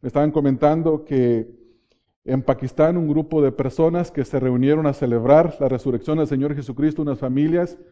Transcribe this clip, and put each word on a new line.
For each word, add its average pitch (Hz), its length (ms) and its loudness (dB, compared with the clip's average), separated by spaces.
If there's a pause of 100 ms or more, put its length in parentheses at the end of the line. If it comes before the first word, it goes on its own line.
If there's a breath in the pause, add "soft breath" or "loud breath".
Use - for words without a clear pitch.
me - 60 -8
estaban 147 240 0
comentando 151 760 0
que 120 420 0 (800)
en 131 160 -2
Pakistán 156 560 0
un 165 100 -2
grupo 151 320 0
de 139 120 2
personas 160 580 -2
que 135 160 -4
se 139 120 -4
reunieron 131 480 2
a 143 60 2
celebrar 135 640 2
la 139 80 0
resurrección 127 520 -2
del 151 80 0
Señor 143 280 -2
Jesucristo, 143 460 -4
unas 147 180 -4
familias, 160 600 -2 (140 soft breath)